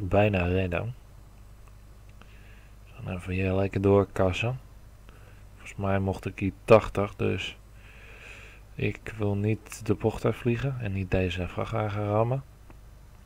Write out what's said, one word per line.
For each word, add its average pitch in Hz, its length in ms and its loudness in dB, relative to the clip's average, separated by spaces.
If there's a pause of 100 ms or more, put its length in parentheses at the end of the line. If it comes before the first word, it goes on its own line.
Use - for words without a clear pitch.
bijna 98 440 4
redden. 92 480 0 (2000)
Even 92 260 -6
hier 92 200 0
lekker 98 280 0
doorkassen. 98 800 4 (960)
Volgens - 220 -18
mij 98 200 2
mocht 95 280 -2
ik 98 120 -6
hier 98 140 0 (120)
tachtig, 101 520 6
dus 101 400 -2 (1160)
ik - 440 -6
wil 101 180 0
niet 107 500 -2
de 127 80 4
bocht - 300 0
uitvliegen 120 560 0
en 110 120 -4
niet 95 180 -4
deze 90 380 0
vrachtwagen 104 580 -4
rammen. 117 360 2 (840)